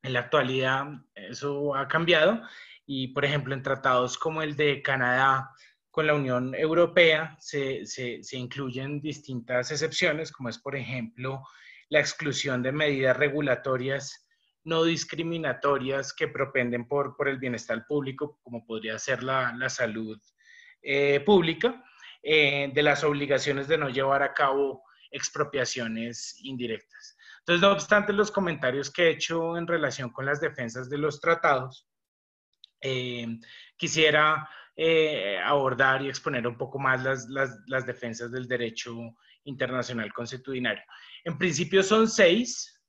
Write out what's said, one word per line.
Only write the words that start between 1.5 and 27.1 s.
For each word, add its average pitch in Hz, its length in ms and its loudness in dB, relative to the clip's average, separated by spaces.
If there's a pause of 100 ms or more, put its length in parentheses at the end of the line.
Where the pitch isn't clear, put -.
ha 135 140 -4
cambiado 170 520 4 (460)
y, 131 220 -4
por 139 180 -2
ejemplo, 143 260 -2
en 135 100 -6
tratados 131 540 0
como 160 240 -4
el 151 160 -4
de 143 240 2
Canadá 131 720 2 (400)
con 156 160 0
la 151 80 4
Unión 127 400 0
Europea 160 840 4
se, 135 460 -4
se, 120 380 -8
se - 160 -12
incluyen 131 640 -6
distintas 127 680 -4
excepciones, 156 600 -2
como 127 160 -8
es, 110 80 -8
por 139 180 -10
ejemplo, 127 680 -8 (480)
la 151 100 6
exclusión 139 600 -2
de 131 100 0
medidas 139 420 2
regulatorias 135 1080 -2 (440)
no 165 160 2
discriminatorias 156 1300 0
que 156 140 -2
propenden 120 640 -2
por, 139 280 -2
por 139 120 0
el 135 100 -2
bienestar 117 480 -4
público, 143 560 -4
como 120 240 -14
podría 110 320 -6
ser 127 240 -4
la, 127 340 -2
la 127 120 -4
salud, 110 520 -4 (600)
eh, 139 380 2
pública, 190 640 4 (360)
eh, 143 540 2
de 147 80 4
las 147 220 4
obligaciones 139 640 0
de 160 100 4
no 147 100 0
llevar 135 360 2
a 139 100 -2
cabo 139 480 2 (300)
expropiaciones 123 1300 -4
indirectas. 120 720 -10 (220)